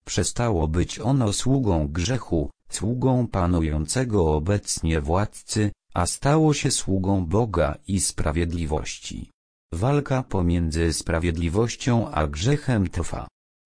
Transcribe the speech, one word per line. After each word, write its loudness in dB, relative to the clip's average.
Przestało 0
być -2
ono 0
sługą 0
grzechu, -2
sługą 0
panującego 2
obecnie 0
władcy, -2
a 0
stało 4
się 0
sługą 0
Boga 2
i 0
sprawiedliwości. -2
Walka 0
pomiędzy 2
sprawiedliwością 0
a 0
grzechem 0
trwa. -6